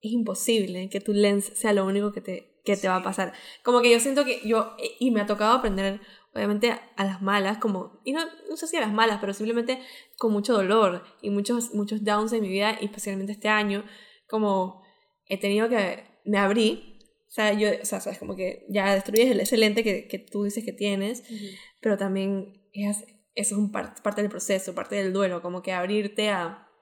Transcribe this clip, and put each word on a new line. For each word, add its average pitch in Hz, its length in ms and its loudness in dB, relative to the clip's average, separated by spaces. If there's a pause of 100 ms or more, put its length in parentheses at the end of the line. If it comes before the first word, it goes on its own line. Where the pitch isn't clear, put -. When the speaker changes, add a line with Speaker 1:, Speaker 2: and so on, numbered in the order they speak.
Speaker 1:
es 214 100 -6
imposible 196 760 0
que 196 100 -4
tu 208 140 -2
lens 202 320 4
sea - 280 0
lo 196 120 2
único 202 260 0
que - 100 -10
te, - 420 -14
que 202 140 2
te 196 100 -2
va 185 100 2
a - 20 0
Speaker 2:
Sí. 180 60 -6
Speaker 1:
pasar. 190 280 -4 (300)
Como 240 180 4
que 240 100 6
yo 233 80 8
siento 269 260 2
que 254 220 -4
yo, 220 320 0
eh, - 200 -6
y 247 120 2
me 214 100 2
ha 208 40 -2
tocado 208 280 2
aprender, 196 460 0 (340)
obviamente, 208 380 0
a, - 100 -6 (160)
a 196 80 0
las 190 160 -4
malas, 196 360 0
como, 196 460 -4
y 254 80 -4
no, 311 100 -2 (280)
no 320 80 -8
sé 320 100 -8
si 339 100 -2
a 302 40 0
las 214 120 -2
malas, 214 280 4
pero 196 120 -4
simplemente 233 460 -2 (380)
con 220 140 2
mucho 208 220 2
dolor 196 500 4 (180)
y 208 80 -6
muchos, 233 440 -2
muchos 208 300 -4
downs 214 300 0
en 226 80 0
mi 196 80 -2
vida, 202 320 0
y - 40 -4
especialmente 196 460 -6
este 208 160 -6
año, 208 380 0 (420)
como 196 560 -2 (440)
he 196 120 -4
tenido 208 300 2
que, 202 340 0 (220)
me 202 120 0
abrí, 214 600 2 (280)
o - 40 -20
sea, 214 220 0
yo, 208 160 2 (120)
o - 40 -10
sea, 196 160 -4
sabes, 190 180 -8
como 196 160 -10
que 185 340 -6
ya 196 240 2
destruyes 214 380 6
el, 202 80 4
ese 202 180 2
lente 220 260 4
que, 202 240 0
que 190 120 -8
tú - 240 -4
dices 208 220 -4
que - 80 -8
tienes, 202 480 -2
Speaker 2:
Ujú. 214 240 -14 (360)
Speaker 1:
pero 208 160 2
también 196 640 -4 (120)
es, 202 240 -4 (380)
eso 202 200 -2
es 202 40 0
un 208 120 0
par-, - 300 -6
parte 208 200 -2
del 208 100 -2
proceso, 190 420 -4
parte - 220 -6
del 190 180 -2
duelo, 185 280 0
como 180 200 -6
que 190 120 -6
abrirte 202 560 -2
a 180 400 -6 (120)